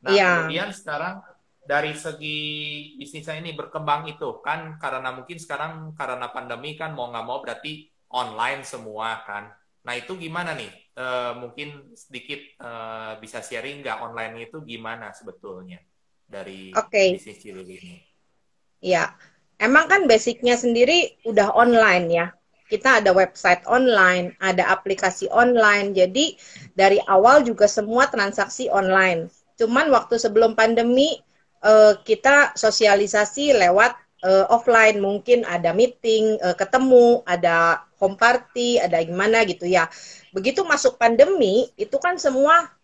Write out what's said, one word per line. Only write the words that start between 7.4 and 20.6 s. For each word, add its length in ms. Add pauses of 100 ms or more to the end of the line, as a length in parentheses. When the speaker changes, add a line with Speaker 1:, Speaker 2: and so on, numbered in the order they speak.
Speaker 1:
online 520
semua 600
kan. 240 (360)
Nah, 120
itu 200
gimana 360
nih? 160 (240)
Eh, 440
mungkin 600
sedikit, 440
eh, 760
bisa 240
sharing 400
nggak 240
online 440
itu 120
gimana 520
sebetulnya 680 (420)
dari 540
Speaker 2:
Oke. 400
Speaker 1:
bisnis 240
Ci 120
Lili 280
ini? 160 (880)
Speaker 2:
Iya. 320 (420)
Emang 320
kan 160
basicnya 480
sendiri 720